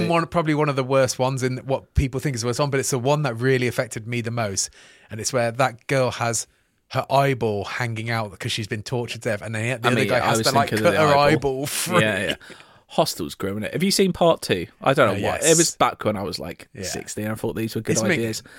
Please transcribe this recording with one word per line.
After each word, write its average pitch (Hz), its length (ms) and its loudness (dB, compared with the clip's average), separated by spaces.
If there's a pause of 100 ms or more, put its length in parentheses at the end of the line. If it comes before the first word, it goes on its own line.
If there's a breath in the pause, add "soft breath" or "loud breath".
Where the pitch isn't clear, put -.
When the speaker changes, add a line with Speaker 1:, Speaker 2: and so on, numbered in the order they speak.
Speaker 1:
be. 170 40 -2
Speaker 2:
one, 165 180 2
probably 156 260 0
one 147 160 2
of 135 60 -2
the 135 80 0
worst 131 340 2
ones 131 260 0
in 131 160 -2
what - 360 -4
people 135 240 0
think 135 160 -2
is 113 60 -4
the 117 60 -2
worst 120 120 -2
one, 147 100 2
but 135 100 0
it's - 120 -2
the 135 80 0
one 143 240 2
that 123 120 -2
really 127 320 2
affected 120 400 -4
me 120 140 -4
the 113 100 -6
most. 107 380 -4 (400 soft breath)
And 110 100 -12
it's 104 140 -4
where 117 180 0
that 127 360 -2
girl 131 240 0
has 117 340 -2 (440)
her 127 200 -4
eyeball 120 560 2
hanging 113 460 -6
out 113 200 -2
because 110 200 -8
she's 107 160 -4
been 107 160 -6
tortured 120 400 -6
to 123 60 -2
death, 104 120 -2
and 110 140 -8
then 117 260 -2
the 113 60 0
Speaker 1:
I 120 40 4
Speaker 2:
other 117 100 4
Speaker 1:
mean, - 80 2
Speaker 2:
guy 127 80 2
Speaker 1:
yeah, 117 80 2
I - 20 2
Speaker 2:
has 113 120 2
Speaker 1:
was 113 80 2
Speaker 2:
to, 135 60 2
like, 135 160 2
Speaker 1:
thinking 113 160 0
of 170 80 6
Speaker 2:
cut - 80 2
Speaker 1:
the 156 60 4
Speaker 2:
her 147 100 8
Speaker 1:
eyeball. 143 460 4
Speaker 2:
eyeball - 20 -2
free. - 360 0
Speaker 1:
Yeah, 104 220 0
yeah. 80 120 -2 (520 loud breath)
Hostel's 101 480 -2
grim, 98 180 -6
isn't 107 100 -6
it? - 100 -6
Have 160 100 0
you 196 80 2
seen 190 220 4
part - 300 4
two? 90 240 -2 (140)
I 139 120 2
don't 135 140 6
know 95 60 2 (120)
Speaker 2:
Uh, - 60 2
Speaker 1:
why. - 60 -2
Speaker 2:
yes. - 160 -2
Speaker 1:
It 160 40 6
was 170 200 0
back 120 260 0
when 107 140 0
I 98 60 -4
was, 90 160 -6
like, 76 340 -12
Speaker 2:
Yeah. 101 100 -12
Speaker 1:
sixteen. 90 460 -8
I 110 60 -4
thought 110 200 -6
these 113 180 -4
were 117 80 -4
good - 120 -2
Speaker 2:
It's 110 100 0
Mick-, 196 80 2
Speaker 1:
ideas. 113 320 -2 (160 loud breath)